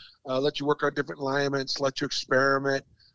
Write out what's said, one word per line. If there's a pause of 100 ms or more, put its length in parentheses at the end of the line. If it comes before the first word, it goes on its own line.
(260)
Uh,
let
you
work
on
different
alignments.
Let
you
experiment. (300)